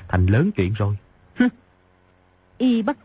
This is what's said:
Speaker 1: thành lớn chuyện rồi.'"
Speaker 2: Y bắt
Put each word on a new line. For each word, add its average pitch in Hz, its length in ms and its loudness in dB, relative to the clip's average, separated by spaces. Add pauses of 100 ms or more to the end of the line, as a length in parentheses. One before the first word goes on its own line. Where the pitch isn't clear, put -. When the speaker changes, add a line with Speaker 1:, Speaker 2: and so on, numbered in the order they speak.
Speaker 1:
thành 92 180 0
lớn 131 260 2
chuyện 98 220 -2
rồi.'" 104 240 -4 (1600)
Speaker 2:
Y 240 240 0
bắt 277 240 -4